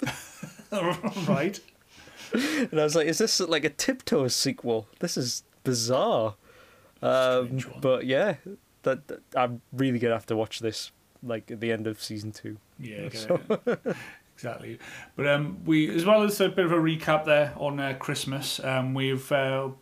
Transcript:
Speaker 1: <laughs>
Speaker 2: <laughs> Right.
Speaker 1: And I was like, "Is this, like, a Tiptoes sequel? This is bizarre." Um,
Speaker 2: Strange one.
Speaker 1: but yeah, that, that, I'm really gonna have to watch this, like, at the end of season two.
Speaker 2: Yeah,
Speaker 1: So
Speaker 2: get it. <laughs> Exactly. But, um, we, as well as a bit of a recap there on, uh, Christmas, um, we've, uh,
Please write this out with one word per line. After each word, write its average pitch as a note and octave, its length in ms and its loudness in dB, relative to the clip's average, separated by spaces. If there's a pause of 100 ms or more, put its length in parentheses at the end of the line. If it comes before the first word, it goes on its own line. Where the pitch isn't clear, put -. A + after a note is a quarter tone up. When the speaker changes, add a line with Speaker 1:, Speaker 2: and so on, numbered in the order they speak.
Speaker 1:
<laughs> - 60 -2 (640)
Speaker 2:
<laughs> F#3+ 560 -2
Right. E3+ 320 0 (720)
Speaker 1:
And C4+ 440 0
I D3+ 60 4
was D3+ 100 2
like, D#3 120 4
"Is D#3+ 100 0
this, - 240 2
like, D#3+ 240 0
a D3 60 2
Tiptoes - 640 0
sequel? A#2+ 500 -2 (120)
This - 180 -4
is B2 280 -4 (200)
bizarre." B2 720 2 (640)
Um, B2+ 460 4
Speaker 2:
Strange B2+ 200 -4
one. - 140 -16
Speaker 1:
but B2+ 240 2
yeah, D3+ 300 2 (480)
that, C3+ 260 -2
that, - 120 -12 (140)
I'm B2 280 4 (100)
really B2+ 260 2
gonna A#2 140 2
have A2+ 140 -2
to A2+ 100 0
watch A2 220 -2
this, - 320 -4 (320)
like, A2+ 280 -8
at A2+ 100 -10
the A#2 120 0
end A2 140 -2
of A2 160 -6
season G#2+ 300 -8
two. G#2+ 260 -12 (200)
Speaker 2:
Yeah, G#2 360 -10
Speaker 1:
So A2+ 240 -2 (100)
Speaker 2:
get A3 120 0 (260)
it. A3+ 160 -2
<laughs> - 40 -16 (280)
Exactly. A2+ 440 -12 (380)
But, C3+ 100 -2
um, D3 380 0
we, D#3 240 4
as E3 160 0
well G#3+ 180 6
as G#3 180 0
a F#3+ 80 4
bit F#3 180 2
of D#3+ 40 2
a F3 60 4
recap D#3+ 480 2
there D3 320 4
on, C#3+ 240 -4
uh, C3+ 180 -4
Christmas, - 640 -4
um, C3 320 0
we've, C3+ 380 -2
uh, C3+ 380 0 (120)